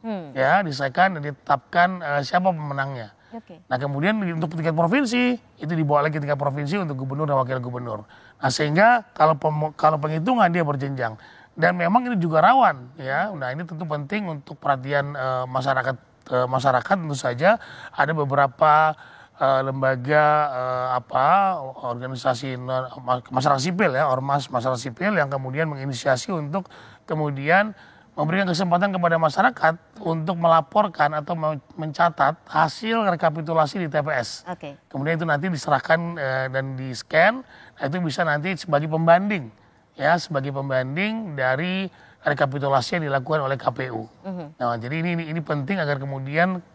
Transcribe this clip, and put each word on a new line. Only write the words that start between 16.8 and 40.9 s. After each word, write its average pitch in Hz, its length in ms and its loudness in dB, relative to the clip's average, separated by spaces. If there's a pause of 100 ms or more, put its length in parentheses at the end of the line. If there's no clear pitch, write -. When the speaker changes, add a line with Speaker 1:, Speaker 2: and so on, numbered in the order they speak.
Speaker 2:
tentu 147 160 -4
saja 139 400 2 (400)
ada 147 160 0
beberapa, 151 800 4 (480)
eh, 135 240 4
lembaga, 135 600 2 (280)
eh, 127 340 -2 (140)
apa, 180 560 2 (240)
organisasi 127 800 -4
non-, 127 400 -4
ma-, 123 320 -2
masyarakat 135 240 2
sipil 175 320 0
ya, 135 160 2
ormas 135 480 -2
masyarakat 127 240 0
sipil 139 400 -2
yang 139 160 0
kemudian 135 320 -2
menginisiasi 135 640 -2
untuk 170 400 -4 (400)
kemudian 156 640 2 (400)
memberikan 170 400 0
kesempatan 180 400 2
kepada 170 240 2
masyarakat 165 560 2 (320)
untuk 165 320 -2
melaporkan 165 800 2
atau 151 160 -6
men-, 156 280 -4 (120)
mencatat 160 720 0
hasil 220 560 0 (160)
rekapitulasi 160 640 0
di 165 80 -2
T 160 80 -2
P 147 160 0
S. - 320 -6
Speaker 1:
Oke. 160 320 -12 (160)
Speaker 2:
Kemudian 147 240 -2
itu 170 80 -4
nanti 156 240 0
diserahkan, 165 720 0
eh, 131 320 -2
dan 135 240 -4
di-scan, 156 640 2 (400)
nah, - 80 -4
itu 170 80 -4
bisa 170 240 -2
nanti 160 320 0
sebagai 151 360 0
pembanding, 165 640 2 (440)
ya, 151 200 2
sebagai 139 360 -4
pembanding 143 800 -4